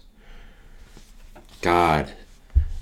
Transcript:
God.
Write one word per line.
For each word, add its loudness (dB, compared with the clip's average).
God. 2